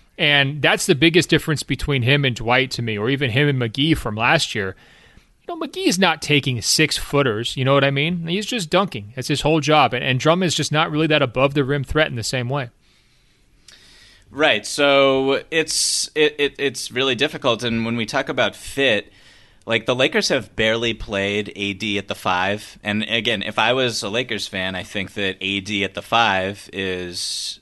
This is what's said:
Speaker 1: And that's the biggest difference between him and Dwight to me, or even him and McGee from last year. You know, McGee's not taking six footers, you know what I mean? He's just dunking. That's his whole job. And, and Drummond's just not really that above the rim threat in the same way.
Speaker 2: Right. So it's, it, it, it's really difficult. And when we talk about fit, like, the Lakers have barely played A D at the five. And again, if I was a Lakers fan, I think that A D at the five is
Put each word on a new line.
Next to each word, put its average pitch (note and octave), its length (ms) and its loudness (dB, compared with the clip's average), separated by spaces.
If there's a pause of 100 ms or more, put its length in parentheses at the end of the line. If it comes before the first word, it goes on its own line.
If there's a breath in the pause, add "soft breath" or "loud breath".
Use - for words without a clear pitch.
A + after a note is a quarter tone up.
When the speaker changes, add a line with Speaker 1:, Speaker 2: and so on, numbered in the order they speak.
(180 soft breath)
Speaker 1:
And D3 440 2
that's F#3 240 2
the F3+ 100 4
biggest D#3+ 340 4
difference D#3 340 0
between C#3 380 -2
him C#3 220 2
and B2+ 100 0
Dwight B2 380 0
to - 100 -6
me, A2+ 160 -4
or G#2+ 120 -2
even C3+ 220 0
him D3 180 2
and C3+ 100 0
McGee C#3 380 0
from G#2+ 180 -6
last B2+ 400 2
year. F#2+ 180 -4 (680 soft breath)
You F4 120 -12
know, E4 60 -10
McGee's D#4+ 400 -2
not E3 220 4
taking C3+ 400 0
six - 360 2
footers, A#2+ 600 -2
you C3 80 -2
know C3+ 80 4
what C#3 100 6
I C#3 80 2
mean? E3 340 -2
He's F#3+ 200 -2
just G3 240 -4
dunking. C3+ 460 0
That's B2+ 120 -6
his C#3+ 140 0
whole D#3 180 4
job. C#3+ 340 4
And, C3 120 -4
and C3 120 2
Drummond's E3+ 380 2
just - 160 -4
not D#3 180 2
really D#3 180 0
that D3+ 140 2
above C3+ 320 2
the C#3+ 120 2
rim C#3+ 180 -2
threat - 240 0
in C3+ 80 -8
the A2 80 -6
same B2 240 -4
way. C3 220 -4 (1600 soft breath)
Speaker 2:
Right. C3 340 2
So C3+ 840 4
it's, - 640 -2
it, D3+ 240 2
it, C#3+ 200 0
it's C3+ 320 -4
really B2+ 240 0
difficult. C3 480 0
And A#2 220 -2
when A#2 120 -4
we A2+ 80 -4
talk C#3+ 240 -4
about B2 260 -2
fit, B2+ 560 0 (540 soft breath)
like, A2+ 200 -2
the B2+ 100 0
Lakers C3+ 340 0
have C3+ 260 -4
barely A2+ 380 0
played G#2 640 -4
A G2+ 160 -4
D G2+ 240 -4
at G2 100 -6
the G2 80 -8
five. G2 680 -2
And G#2 200 -2
again, A2 380 -2
if - 180 -4
I A2+ 140 2
was B2+ 280 0
a G#2 80 -6
Lakers A#2 380 -4
fan, F#2+ 280 -6
I F2 80 -8
think F#2+ 320 -8
that G2 260 -2
A G2 180 -4
D G2 240 -4
at F#2+ 100 -4
the - 80 -8
five G2+ 720 0
is F2+ 920 -8